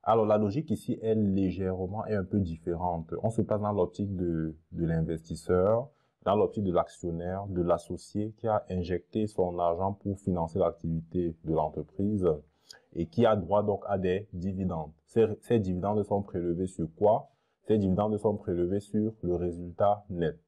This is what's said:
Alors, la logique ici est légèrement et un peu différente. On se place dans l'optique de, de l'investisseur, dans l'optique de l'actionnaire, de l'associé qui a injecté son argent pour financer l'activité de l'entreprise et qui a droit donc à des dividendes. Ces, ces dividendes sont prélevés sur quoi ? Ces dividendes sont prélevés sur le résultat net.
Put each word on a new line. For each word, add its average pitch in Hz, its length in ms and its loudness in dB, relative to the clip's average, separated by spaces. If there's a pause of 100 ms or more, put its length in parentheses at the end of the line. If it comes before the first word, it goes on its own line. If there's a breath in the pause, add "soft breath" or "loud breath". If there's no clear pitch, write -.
Alors, 110 220 4
la 107 140 4
logique 110 320 0
ici - 320 -2
est 110 120 2
légèrement 95 920 0
et 107 80 -2
un 95 100 0
peu 104 140 0
différente. 85 760 -2 (100)
On 113 80 0
se 113 120 0
place 107 180 0
dans 104 120 -2
l'optique 101 440 -2
de, 82 380 -2 (180)
de 82 140 -2
l'investisseur, 82 1040 0 (340)
dans 95 120 2
l'optique 104 280 0
de 90 80 0
l'actionnaire, 87 760 -2
de 92 120 -2
l'associé 107 760 -2
qui - 80 -8
a 107 240 0
injecté 92 560 -2
son 90 320 -2
argent 87 340 0
pour 101 260 -6
financer 85 400 -2
l'activité 82 840 -2
de 78 80 -2
l'entreprise 78 760 -2 (680 loud breath)
et 82 120 -2
qui 117 200 2
a 110 100 6
droit 98 260 2
donc 104 260 0
à 98 100 0
des 92 340 0
dividendes. 90 600 -4 (140)
Ces, 113 200 4 (140)
ces 120 180 0
dividendes 98 460 0
sont 101 180 0
prélevés 87 440 -2
sur 85 300 -6
quoi ? 104 340 4 (320 soft breath)
Ces 110 160 2
dividendes 101 380 2
sont 104 200 0
prélevés 90 440 -2
sur 107 320 -2 (100)
le 87 120 0
résultat 87 760 0
net. 82 400 -2